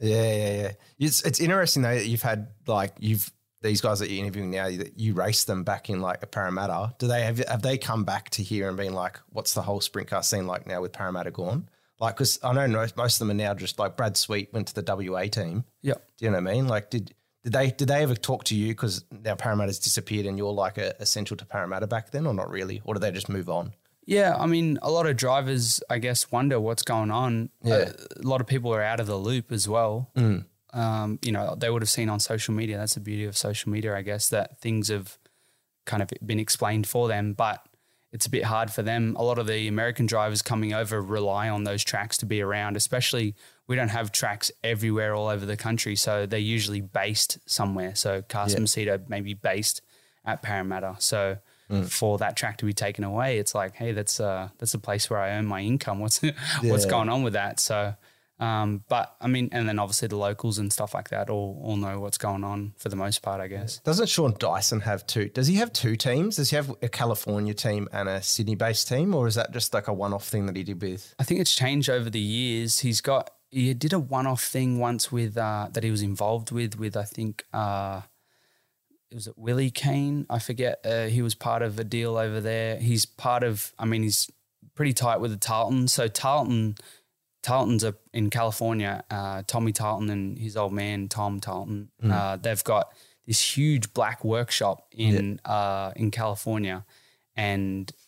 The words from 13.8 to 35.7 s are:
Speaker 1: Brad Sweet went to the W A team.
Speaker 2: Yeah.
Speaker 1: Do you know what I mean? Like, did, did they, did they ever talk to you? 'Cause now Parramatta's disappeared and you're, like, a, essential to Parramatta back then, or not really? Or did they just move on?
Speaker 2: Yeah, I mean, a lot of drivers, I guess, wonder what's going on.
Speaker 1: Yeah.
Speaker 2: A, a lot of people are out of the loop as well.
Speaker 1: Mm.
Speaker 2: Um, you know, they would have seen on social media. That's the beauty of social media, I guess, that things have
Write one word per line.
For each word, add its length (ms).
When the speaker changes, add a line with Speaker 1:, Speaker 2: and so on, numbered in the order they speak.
Speaker 1:
Brad 200
Sweet 360
went 160
to 60
the 80
W 340
A 120
team. 360
Speaker 2:
Yeah. 120
Speaker 1:
Do 80
you 80
know 100
what 80
I 40
mean? 120
Like, 240
did, 240
did 80
they, 180
did 180
they 140
ever 140
talk 280
to 120
you? 180
'Cause 380
now 240
Parramatta's 420
disappeared 480
and 120
you're, 140
like, 260
a, 200
essential 380
to 100
Parramatta 400
back 240
then, 160
or 80
not 160
really? 340
Or 100
did 100
they 80
just 160
move 200
on? 260
Speaker 2:
Yeah, 320
I 100
mean, 360
a 80
lot 160
of 100
drivers, 720
I 100
guess, 340
wonder 260
what's 240
going 300
on. 380
Speaker 1:
Yeah. 300
Speaker 2:
A, 80
a 20
lot 140
of 80
people 260
are 80
out 160
of 80
the 100
loop 360
as 160
well. 480
Speaker 1:
Mm. 280
Speaker 2:
Um, 500
you 80
know, 240
they 160
would 120
have 80
seen 180
on 100
social 340
media. 260
That's 160
the 60
beauty 260
of 100
social 340
media, 240
I 80
guess, 280
that 300
things 280
have 300